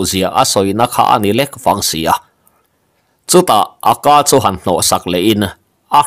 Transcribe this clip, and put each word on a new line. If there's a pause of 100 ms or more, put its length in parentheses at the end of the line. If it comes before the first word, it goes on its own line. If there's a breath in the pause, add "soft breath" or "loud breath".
zia
a
soi
na
kha (120)
ani
lek
wang
sia. (1120)
Chuta (220)
a (100)
ka
chu
han
hno
sak
le (120)
in, (480)
a